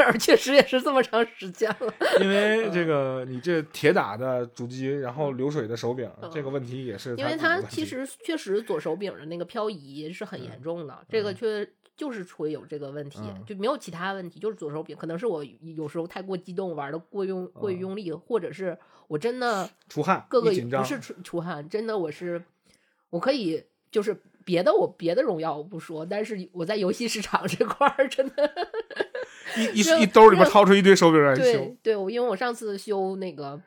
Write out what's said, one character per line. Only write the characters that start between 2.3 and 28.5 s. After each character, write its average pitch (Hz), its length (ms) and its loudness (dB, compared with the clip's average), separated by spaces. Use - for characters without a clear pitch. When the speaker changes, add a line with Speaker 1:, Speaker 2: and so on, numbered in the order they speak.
Speaker 2:
这 175 120 0
个， 135 440 0
你 127 100 -8
这 160 240 0
铁 151 300 2
打 127 240 0
的 127 300 -2
主 120 200 -10
机， 131 220 -6
Speaker 1:
嗯。 143 120 -2
Speaker 2:
然 123 140 -6
后 143 160 -2
流 131 180 -2
水 147 200 -4
的 117 80 -4
手 117 180 -4
柄， 120 160 -8
Speaker 1:
嗯。 175 140 -12
Speaker 2:
这 151 80 -6
个 135 80 -8
问 139 100 -4
题 131 240 -10
也 107 140 -8
是 123 160 -8
它 175 80 -6
Speaker 1:
因 277 60 -2
为 311 80 -4
它 330 260 0
其 311 220 -8
实 - 20 -6
Speaker 2:
自 - 0 -
己 294 60 -14
的 254 60 -8
问 269 100 -8
题。 - 160 -20
Speaker 1:
确 330 120 -4
实 208 240 -4
左 196 200 -4
手 160 160 -4
柄 190 180 -8
的 131 120 -18
那 165 120 -10
个 175 60 -8
漂 214 260 -6
移 151 420 -12
是 180 120 -12
很 185 180 -12
严 120 180 -16
重 165 280 -10
的， 131 40 -16
Speaker 2:
嗯。 - 160 -20
Speaker 1:
这 220 140 -2
个 202 100 -4
确， 208 360 -4
就 294 140 -8
是 208 140 -10
出 160 220 -8
于 156 40 -4
有 151 160 -8
这 151 120 -12
个 139 120 -10
问 143 180 -10
题， 147 140 -14
Speaker 2:
嗯。 196 240 -12
Speaker 1:
就 214 80 -12
没 196 120 -6
有 277 120 -2
其 190 140 -14
他 180 200 -6
问 190 160 -10
题， 160 120 -20
就 208 100 -4
是 202 60 -8
左 151 160 -10
手 156 100 -8
柄。 151 140 -16
可 165 100 -12
能 165 120 -6
是 233 80 -6
我 160 180 -4
有 156 420 -12
时 147 120 -8
候 165 80 -6
太 190 160 -12
过 190 140 -6
激 180 160 -14
动， 180 220 -6
玩 139 160 -8
得 156 80 -8
过 196 260 -8
用， 185 200 -6
Speaker 2:
嗯。 180 100 -14
Speaker 1:
过 208 160 -6
于 180 80 -6
用 190 180 -8
力， 196 160 -8
或 180 280 -4
者 160 120 -6
是 180 240 -6
我 156 100 -4
真 233 220 -4
的 214 280 -2
Speaker 2:
出 147 140 -4
汗， 175 260 0
Speaker 1:
各 254 120 2
个， 226 120 4
Speaker 2:
一 185 40 0
紧 120 140 -4
张。 131 120 0
Speaker 1:
不 131 60 -2
是 277 120 -6
出， - 220 -16
出 170 180 -8
汗， 160 280 -8
真 214 180 -4
的 220 100 -4
我 170 140 -4
是， 175 320 -8
我 170 100 -6
可 262 120 2
以， 190 300 -2
就 214 120 0
是 196 140 -2
别 175 180 2
的， 294 100 4
我 - 160 2
别 165 260 -4
的 247 80 2
荣 202 180 -2
耀 160 160 -4
我 151 60 -10
不 170 160 -14
说， 160 280 -10
但 202 180 -4
是 208 280 -8
我 175 120 -6
在 208 120 -4
游 190 140 0
戏 240 160 -4
市 220 140 -4
场 - 260 -4
这 175 180 -2
块 233 220 2
儿 269 220 2
真 269 260 -2
的 294 160 2